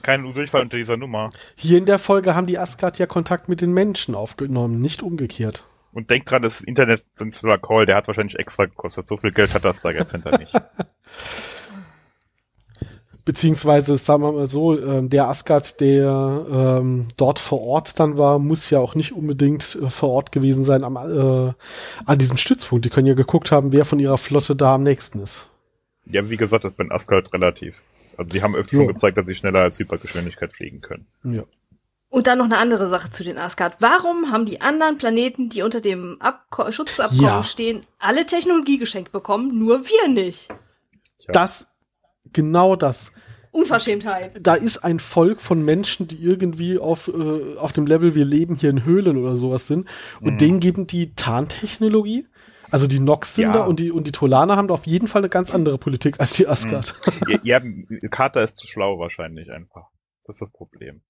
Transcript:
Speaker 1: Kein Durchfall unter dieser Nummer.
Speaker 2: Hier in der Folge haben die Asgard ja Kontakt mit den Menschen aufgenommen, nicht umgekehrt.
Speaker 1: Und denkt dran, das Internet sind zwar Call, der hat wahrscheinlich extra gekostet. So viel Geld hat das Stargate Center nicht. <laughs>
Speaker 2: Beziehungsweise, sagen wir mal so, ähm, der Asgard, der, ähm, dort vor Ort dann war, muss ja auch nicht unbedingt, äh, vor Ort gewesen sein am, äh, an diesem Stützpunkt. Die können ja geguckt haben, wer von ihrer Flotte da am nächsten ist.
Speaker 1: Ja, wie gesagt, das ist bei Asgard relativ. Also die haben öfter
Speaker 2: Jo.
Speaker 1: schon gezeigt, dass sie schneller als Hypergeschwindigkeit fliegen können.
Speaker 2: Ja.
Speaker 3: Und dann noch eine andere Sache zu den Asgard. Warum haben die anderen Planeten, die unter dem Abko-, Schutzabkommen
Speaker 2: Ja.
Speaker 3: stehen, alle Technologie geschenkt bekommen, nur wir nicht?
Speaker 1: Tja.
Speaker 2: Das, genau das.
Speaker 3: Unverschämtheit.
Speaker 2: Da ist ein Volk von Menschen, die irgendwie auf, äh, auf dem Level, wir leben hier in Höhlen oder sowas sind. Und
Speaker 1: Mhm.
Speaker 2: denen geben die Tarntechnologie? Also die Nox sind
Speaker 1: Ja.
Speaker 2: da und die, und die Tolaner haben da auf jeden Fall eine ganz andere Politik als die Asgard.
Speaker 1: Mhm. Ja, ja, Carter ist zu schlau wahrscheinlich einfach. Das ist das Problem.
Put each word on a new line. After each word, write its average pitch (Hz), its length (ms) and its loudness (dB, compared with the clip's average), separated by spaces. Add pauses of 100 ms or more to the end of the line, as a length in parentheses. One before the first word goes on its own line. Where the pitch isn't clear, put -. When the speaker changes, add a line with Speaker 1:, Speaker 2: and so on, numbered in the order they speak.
Speaker 1:
Kein 135 320 -2
Durchfall 143 300 -2
unter 120 120 -8
dieser 117 220 -2
Nummer. 110 320 -6 (260)
Speaker 2:
Hier 170 220 4
in 190 80 2
der 196 120 4
Folge 190 380 2
haben 180 100 0
die 175 140 -2
Asgard 180 400 -6
ja 180 60 2
Kontakt 175 420 -4
mit 175 140 -2
den 175 100 0
Menschen 190 440 0
aufgenommen, 120 680 -4
nicht 151 200 -4
umgekehrt. 135 640 -6 (300)
Speaker 1:
Und 113 160 -12
denkt 120 200 0
dran, 127 120 2
das 113 180 -4
Internet 120 540 0
sind 110 200 -10
zwar 107 240 2
Call, 110 280 2
der 95 100 4
hat 104 120 0
wahrscheinlich 104 300 -4
extra - 280 -2
gekostet. - 420 -12
So 107 80 -6
viel 101 160 -2
Geld 101 220 2
hat 98 100 0
das 185 140 0
Stargate 82 300 -4
Center - 300 -2
nicht. - 200 -6
<laughs> - 40 2 (2750)
Speaker 2:
Beziehungsweise, 147 720 2
sagen 147 240 2
wir 147 120 0
mal 143 160 -2
so, 156 280 2
ähm, 135 320 -2
der 139 200 4
Asgard, - 500 0
der, 139 720 2
ähm, 127 640 2
dort 139 240 2
vor 131 220 -4
Ort 139 360 -2
dann 151 200 2
war, 143 200 6
muss 151 320 0
ja 143 100 4
auch - 160 -2
nicht 156 180 -2
unbedingt, 147 680 -2
äh, 135 80 -4
vor 139 200 -2
Ort 127 240 -2
gewesen 135 320 2
sein 135 180 4
am, 127 140 -6
äh, 131 560 0 (520)
an 143 140 2
diesem 127 160 2
Stützpunkt. 127 480 0
Die 120 60 -2
können 135 180 4
ja 135 60 6
geguckt 131 400 2
haben, 143 180 4
wer 143 140 6
von 147 140 0
ihrer 135 180 2
Flotte 143 400 0
da 135 180 4
am 135 80 0
nächsten 131 380 0
ist. - 280 -10 (560)
Speaker 1:
Ja, 101 240 -4
wie 113 60 -6
gesagt, 110 300 0
das 92 60 -6
ist - 60 -20
bei - 160 -4
Asgard 95 380 0
relativ. 90 500 -2 (360)
Also 87 140 -8
die 95 120 -2
haben 104 120 0
öfter - 180 -4
Speaker 2:
Jo. 143 80 4
Speaker 1:
schon 139 80 4
gezeigt, 95 280 0
dass 95 80 -2
sie 92 100 -8
schneller 95 260 0
als 90 180 0
Hypergeschwindigkeit - 720 -8
fliegen - 300 -16
können. - 260 -16 (160)
Speaker 2:
Ja. 117 200 -6 (680)
Speaker 3:
Und 254 180 2
dann 247 120 4
noch 247 60 2
eine 220 120 2
andere 220 300 2
Sache 175 220 -4
zu - 140 -12
den 170 140 -10
Asgard. 175 420 -6
Warum 339 520 2
haben 226 140 0
die 208 140 -8
anderen 302 380 0
Planeten, 247 520 -2
die 214 120 -6
unter 226 180 -2
dem 180 400 -4
Abko-, - 540 -6
Schutzabkommen 170 500 0
Speaker 2:
Ja. 202 180 4
Speaker 3:
stehen, 226 420 -6 (160)
alle 262 260 0
Technologie 330 520 0
geschenkt 214 360 -8
bekommen, 220 440 -2
nur 233 280 2
wir 440 240 4
nicht? 185 400 -2 (680)
Speaker 1:
Tja. - 140 -14
Speaker 2:
Das, - 440 2 (580)
genau 175 420 4
das. 147 400 -4 (340)
Speaker 3:
Unverschämtheit. 214 920 -2
Speaker 2:
Da 170 140 4
ist 220 260 0
ein 165 200 0
Volk 180 420 2
von 165 240 0
Menschen, 170 420 0
die 160 140 -16
irgendwie 175 560 -2
auf, 160 300 -4
äh, 156 500 -6
auf 147 160 -6
dem 151 140 0
Level, 165 260 4
wir 147 120 4
leben 156 320 0
hier 147 120 2
in 135 160 0
Höhlen 170 320 4
oder 127 180 -2
sowas 127 300 -2
sind. 170 220 -2 (340)
Und 143 120 0
Speaker 1:
Mhm. 110 40 -2
Speaker 2:
denen 165 220 6
geben 180 260 0
die 175 300 -4
Tarntechnologie? 214 1120 -2 (440)
Also 139 160 2
die 135 120 0
Nox 147 360 2
sind 220 140 2
Speaker 1:
Ja. 214 40 2
Speaker 2:
da 220 120 4
und 170 140 0
die, 170 120 -2
und 156 160 -4
die 143 40 -8
Tolaner 135 460 4
haben 202 100 0
da 180 60 0
auf - 140 -4
jeden 185 200 0
Fall 208 140 2
eine 190 80 -2
ganz 180 240 -2
andere 151 240 2
Politik 143 420 -2
als 131 140 0
die 185 140 4
Asgard. 113 480 -4 (320)
Speaker 1:
Mhm. - 160 0
Ja, 123 160 4
ja, - 20 0 (480)
Carter 131 340 0
ist - 140 -4
zu - 80 -18
schlau 98 320 -2
wahrscheinlich 85 540 -12
einfach. 85 360 -20 (380)
Das 107 120 -20
ist - 40 -14
das 101 100 -14
Problem. - 580 -20